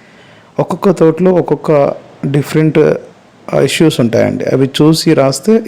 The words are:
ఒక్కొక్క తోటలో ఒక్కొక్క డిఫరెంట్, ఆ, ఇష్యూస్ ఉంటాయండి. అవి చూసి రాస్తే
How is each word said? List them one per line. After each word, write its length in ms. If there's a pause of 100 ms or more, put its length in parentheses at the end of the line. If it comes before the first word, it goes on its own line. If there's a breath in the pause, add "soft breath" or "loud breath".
(580 loud breath)
ఒక్కొక్క 320
తోటలో 440
ఒక్కొక్క 600 (320)
డిఫరెంట్, 520 (760)
ఆ, 60
ఇష్యూస్ 400
ఉంటాయండి. 440
అవి 260 (120)
చూసి 320
రాస్తే 540